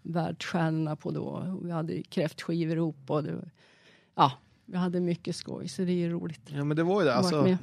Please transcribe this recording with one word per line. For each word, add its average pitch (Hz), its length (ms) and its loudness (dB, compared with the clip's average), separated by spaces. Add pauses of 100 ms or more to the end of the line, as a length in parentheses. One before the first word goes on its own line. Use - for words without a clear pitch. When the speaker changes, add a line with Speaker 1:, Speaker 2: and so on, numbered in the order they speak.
Speaker 1:
världsstjärnorna 160 920 -2
på - 140 -8
då. 156 140 -4
Och 175 420 -6
vi 170 40 -6
hade 160 320 -4
kräftskivor 165 720 -2
ihop 165 200 0 (140)
och 151 120 2
det, 165 280 -6 (640)
ja, 143 180 6 (320)
vi - 120 -8
hade 180 240 0
mycket 175 360 -2
skoj, - 320 -10
så - 140 -6
det 180 100 0
är - 40 2
ju 170 140 0
roligt. 170 360 -6
Speaker 2:
Ja, 143 180 -4
men 151 120 2
det 165 60 2
var 190 180 4
ju 165 60 4
det. 127 80 6
Speaker 1:
Att 190 100 4
varit 175 100 2
Speaker 2:
Alltså, 151 160 6
Speaker 1:
med. 185 120 4